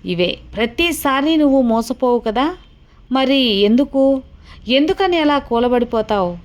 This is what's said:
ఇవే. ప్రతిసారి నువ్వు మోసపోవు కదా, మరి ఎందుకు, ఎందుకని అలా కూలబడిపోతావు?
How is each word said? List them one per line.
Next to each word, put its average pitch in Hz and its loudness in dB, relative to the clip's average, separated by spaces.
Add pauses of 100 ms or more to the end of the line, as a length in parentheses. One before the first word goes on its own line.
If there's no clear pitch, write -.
(120)
ఇవే. 175 0 (240)
ప్రతిసారి 277 -2
నువ్వు 277 4
మోసపోవు 240 0
కదా, 233 -2 (640)
మరి 269 2 (280)
ఎందుకు, 269 2 (680)
ఎందుకని 339 0
అలా 294 0
కూలబడిపోతావు? 233 -2 (140)